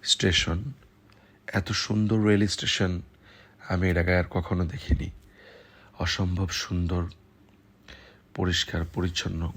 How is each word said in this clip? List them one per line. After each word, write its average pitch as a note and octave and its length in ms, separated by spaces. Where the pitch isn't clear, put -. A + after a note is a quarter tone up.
স্টেশন। F2 600
এত - 260
সুন্দর G#2+ 480
রেল G#2 260
স্টেশন F#2 560
আমি F#2 200
এর F2 100
আগে F2 180
আর F2 140
কখনো F2+ 340
দেখিনি। - 460
অসম্ভব F2+ 500
সুন্দর, F2 580
পরিষ্কার, F2 500
পরিচ্ছন্ন, E2+ 720